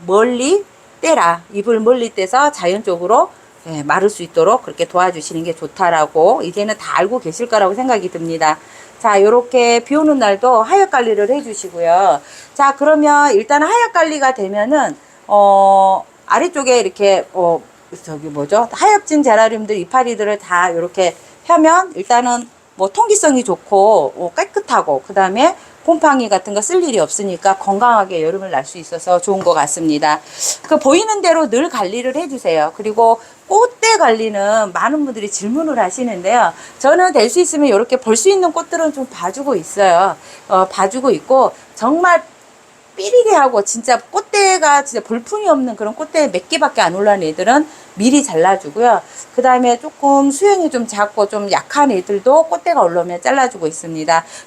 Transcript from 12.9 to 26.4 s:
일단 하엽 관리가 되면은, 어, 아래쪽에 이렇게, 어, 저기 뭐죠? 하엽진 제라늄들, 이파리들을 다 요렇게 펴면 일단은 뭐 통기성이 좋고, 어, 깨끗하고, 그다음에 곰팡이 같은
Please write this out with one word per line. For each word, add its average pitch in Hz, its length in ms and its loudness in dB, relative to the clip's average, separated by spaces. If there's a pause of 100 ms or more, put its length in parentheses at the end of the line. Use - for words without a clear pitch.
일단 285 300 0
하엽 453 300 0
관리가 302 400 0
되면은, 208 640 -2 (320)
어, 196 800 4 (200)
아래쪽에 254 540 0
이렇게, 196 540 0
어, 170 280 0 (420)
저기 151 240 -14
뭐죠? 147 440 -2
하엽진 392 520 2
제라늄들, 220 540 2
이파리들을 208 640 -2
다 180 340 0
요렇게 170 420 -2 (300)
펴면 339 500 2
일단은 240 540 -2 (260)
뭐 190 140 -2
통기성이 330 540 0
좋고, 196 720 2
어, 170 200 -8
깨끗하고, 247 720 -2
그다음에 196 480 0 (300)
곰팡이 294 440 2
같은 202 260 -2